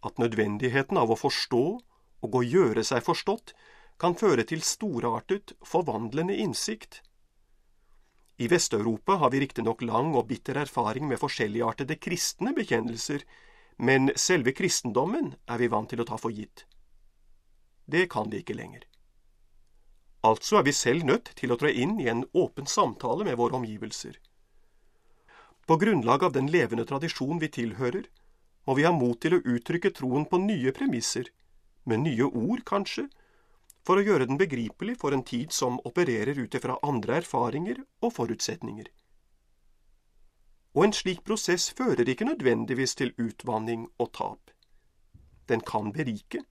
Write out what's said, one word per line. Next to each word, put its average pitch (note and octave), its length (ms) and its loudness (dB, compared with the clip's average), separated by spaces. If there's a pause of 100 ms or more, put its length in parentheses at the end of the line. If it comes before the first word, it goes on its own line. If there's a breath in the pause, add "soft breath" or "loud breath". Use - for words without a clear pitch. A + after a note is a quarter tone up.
At - 160 -8
nødvendigheten A#2 800 0
av A2+ 160 4
å A2 60 -8
forstå - 440 0 (640)
og G#2+ 80 -6
å B2+ 80 4
gjøre A#2+ 420 4
seg - 220 0
forstått - 480 -2 (480 soft breath)
kan F3 160 2
føre C#3+ 260 4
til - 220 -4
storartet, A#2 880 -2 (100)
forvandlende D#3 720 -2
innsikt. - 640 -4 (1400)
I A#2+ 120 -2
Vest-Europa A2+ 720 2
har C3 80 4
vi C3+ 100 2
riktignok - 420 -2
lang A#2+ 360 0
og A#2+ 100 0
bitter C3 320 -4
erfaring C3 480 -2
med A#2+ 140 -2
forskjelligartede A#2 760 -2
kristne - 560 -4
bekjennelser, A#2 680 -2 (540 soft breath)
men C3+ 400 4
selve C#3 360 4
kristendommen D#3+ 840 0 (140)
er A#2 120 -2
vi A#2+ 120 2
vant A2 160 0
til A#2 140 -4
å A#2 60 -4
ta A2 120 -6
for A2+ 120 -4
gitt. G#2 340 -14 (1200)
Det E3 260 2
kan A2 200 -4
vi G#2 100 -6
ikke A2 160 -8
lenger. - 260 -14 (1400)
Altså A2+ 320 6
er D#3 80 6
vi C#3+ 100 2
selv D3+ 320 2
nødt - 300 2
til B2 140 0
å A#2+ 80 0
tre D3 120 2
inn E3+ 280 0
i C3 120 0
en A#2+ 120 -2 (100)
åpen C#3+ 340 0
samtale C#3 560 -2
med C#3 160 -2
våre A#2+ 160 2
omgivelser. A2 600 -8 (1500 soft breath)
På D#3+ 140 6
grunnlag D3+ 440 4
av F3+ 120 2
den C3+ 140 0
levende A#2 380 2
tradisjon C#3+ 540 -2
vi D#3 100 -2
tilhører, B2 540 -4 (600)
må C3+ 80 2
vi C#3+ 100 4
ha E3+ 80 6
mot B2 300 2
til D#3+ 140 2
å - 80 2
uttrykke E3 500 0
troen C3 320 -2
på F3+ 160 2
nye D#3+ 320 0
premisser, C3+ 560 -2 (540)
med A2+ 180 2
nye C#3 240 2
ord C#3 400 -2
kanskje, G3+ 400 -2 (800 soft breath)
for F#3+ 140 6
å G3+ 60 2
gjøre D#3+ 200 4
den C3+ 140 0
begripelig D#3+ 580 -2
for C#3+ 160 0
en C3 80 0
tid C3 320 -6
som B2 320 0
opererer B2 520 0
ut A#2+ 200 -6
ifra - 240 -4
andre C#3 380 0
erfaringer E3+ 640 -2 (180)
og A#3+ 140 -2
forutsetninger. A2+ 720 -6 (1900)
Og D#3 80 6
en G#3+ 80 4
slik F#3 320 -4
prosess F#3 480 -2
fører C#3 380 2
ikke C3 180 -2
nødvendigvis B2+ 680 0
til B2+ 180 -2
utvanning A#2 720 -4 (160)
og A#2+ 160 -4
tap. - 340 -8 (960)
Den A2+ 160 2
kan G#2+ 300 -2
berike. D3+ 560 -4